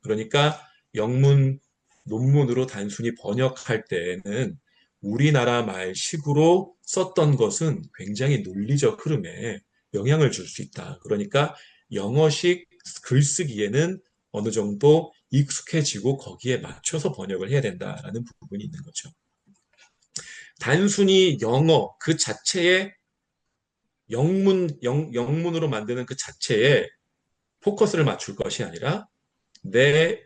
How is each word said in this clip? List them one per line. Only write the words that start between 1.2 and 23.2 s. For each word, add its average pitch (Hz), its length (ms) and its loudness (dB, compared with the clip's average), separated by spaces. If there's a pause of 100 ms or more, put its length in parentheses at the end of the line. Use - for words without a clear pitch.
논문으로 127 640 2
단순히 110 500 -6
번역할 120 720 -2
때는 92 680 -6 (440)
우리나라 120 640 2
말식으로 143 1200 0
썼던 170 540 0
것은 110 460 0 (140)
굉장히 104 460 -2
논리적 107 600 0
흐름에 104 560 -6 (340)
영향을 131 360 2
줄 92 160 -10
수 - 160 -12
있다. - 400 -14
그러니까 107 520 0 (380)
영어식 151 760 0 (360)
글쓰기에는 139 960 0 (360)
어느 107 140 -2
정도 113 600 2 (180)
익숙해지고 139 880 -2
거기에 117 400 -6
맞춰서 - 540 -6
번역을 95 380 -6
해야 139 120 2
된다라는 98 600 -8 (180)
부분이 101 240 -12
있는 147 180 -14
거죠. - 280 -14 (1500)
단순히 190 800 4
영어 127 580 2
그 160 200 -2
자체에 185 760 0 (1160)